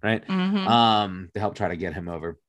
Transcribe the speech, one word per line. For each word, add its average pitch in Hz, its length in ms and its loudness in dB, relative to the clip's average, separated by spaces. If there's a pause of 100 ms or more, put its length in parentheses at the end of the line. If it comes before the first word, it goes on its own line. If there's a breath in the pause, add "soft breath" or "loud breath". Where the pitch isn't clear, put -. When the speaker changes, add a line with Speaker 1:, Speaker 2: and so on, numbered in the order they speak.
Speaker 1:
right? 110 240 0
Speaker 2:
Mm-hmm. 185 420 -2
Speaker 1:
Um, 104 640 4
to 101 60 -4
help 104 140 -2
try 101 140 -2
to 87 80 -4
get 85 160 -4
him 85 160 -8
over 85 300 -8 (100)